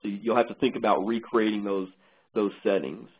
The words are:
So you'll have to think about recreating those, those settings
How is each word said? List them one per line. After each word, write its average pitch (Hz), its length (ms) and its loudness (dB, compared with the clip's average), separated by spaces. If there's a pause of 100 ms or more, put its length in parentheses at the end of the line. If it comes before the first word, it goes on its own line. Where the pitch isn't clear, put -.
So 107 60 -6
you'll 110 280 0
have 117 120 4
to 107 60 -10
think - 220 0
about 101 300 2
recreating 110 580 0
those, 98 240 -2 (460)
those 104 180 0 (100)
settings 95 460 -2 (120)